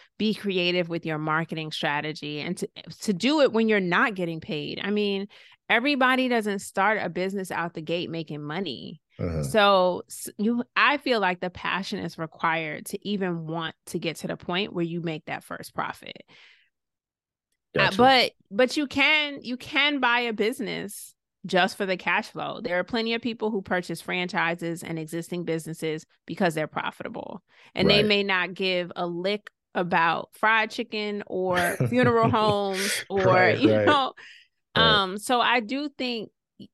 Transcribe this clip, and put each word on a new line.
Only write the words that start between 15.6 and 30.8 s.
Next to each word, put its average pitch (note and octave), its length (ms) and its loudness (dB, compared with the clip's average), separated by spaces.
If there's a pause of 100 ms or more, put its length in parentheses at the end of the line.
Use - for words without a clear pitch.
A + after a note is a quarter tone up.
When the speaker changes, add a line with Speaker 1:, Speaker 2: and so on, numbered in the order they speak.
Speaker 1:
profit. - 440 -8 (1600)
Uh, F#3+ 60 6
Speaker 2:
Gotcha. F#3+ 120 0
Speaker 1:
but, B3 360 6 (180)
but B3 260 0
you D4+ 120 -2
can, C#4+ 540 0
you B3 140 -8
can C#4+ 440 0
buy A#3+ 200 2
a A#3+ 120 -2
business G3+ 840 -4 (320)
just F3+ 300 2
for G3+ 100 -2
the F#3 100 0
cash F#3+ 300 0
flow. D3 340 -8
There G#3 200 -2
are F3+ 40 0
plenty A3+ 300 -2
of A#3 80 -4
people A3+ 300 -4
who G3 100 -2
purchase F3 380 -4
franchises E3+ 840 -2
and E3 160 -6
existing E3+ 460 -6
businesses D#3+ 600 -6 (220)
because E3+ 300 0
they're D#3 100 -2
profitable, - 760 -8 (360)
and F#3 120 4
they G3+ 140 6
Speaker 2:
Right. G#3+ 40 2
Speaker 1:
may G3+ 180 4
not F#3 300 0
give F3+ 420 0
a F3+ 100 -2
lick F3+ 420 -4 (280)
about E3+ 560 2
fried A3 400 2
chicken G#3 560 -6